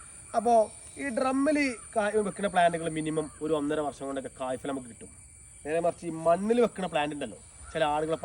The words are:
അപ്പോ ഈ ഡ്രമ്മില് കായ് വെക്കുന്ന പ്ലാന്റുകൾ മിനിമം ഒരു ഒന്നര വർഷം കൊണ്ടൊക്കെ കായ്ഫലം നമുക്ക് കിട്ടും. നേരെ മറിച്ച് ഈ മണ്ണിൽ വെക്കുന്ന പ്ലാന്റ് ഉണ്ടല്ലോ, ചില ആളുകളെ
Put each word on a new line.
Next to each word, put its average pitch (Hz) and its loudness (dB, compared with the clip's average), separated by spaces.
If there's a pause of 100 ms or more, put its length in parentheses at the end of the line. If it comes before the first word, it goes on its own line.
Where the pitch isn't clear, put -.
(380)
അപ്പോ 233 4 (480)
ഈ 269 -4 (140)
ഡ്രമ്മില് 277 2 (300)
കായ് 208 2
വെക്കുന്ന 196 -2
പ്ലാന്റുകൾ 170 4
മിനിമം 156 -2 (140)
ഒരു 156 0
ഒന്നര 151 0
വർഷം 135 -8
കൊണ്ടൊക്കെ 135 -8
കായ്ഫലം 131 -4
നമുക്ക് 123 -8
കിട്ടും. - -18 (500)
നേരെ 156 -2
മറിച്ച് 170 -2
ഈ - -6 (140)
മണ്ണിൽ 202 4
വെക്കുന്ന 185 -2
പ്ലാന്റ് 151 0
ഉണ്ടല്ലോ, 123 -8 (340)
ചില 156 0 (120)
ആളുകളെ 156 0